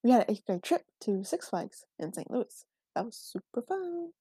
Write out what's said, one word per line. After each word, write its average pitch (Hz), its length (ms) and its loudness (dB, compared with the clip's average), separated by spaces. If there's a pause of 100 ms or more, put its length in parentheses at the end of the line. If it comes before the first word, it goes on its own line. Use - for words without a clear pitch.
We 240 80 8
had 247 120 10
an - 80 0
eighth 208 160 -2
grade 180 160 0
trip - 200 2 (200)
to 196 220 0
Six - 240 -6
Flags - 360 -6 (140)
in 160 140 -6
Saint - 180 -10
Louis. - 340 -4 (300)
That 190 100 0
was 233 120 -10
super - 460 -8
fun. 349 480 -4 (100)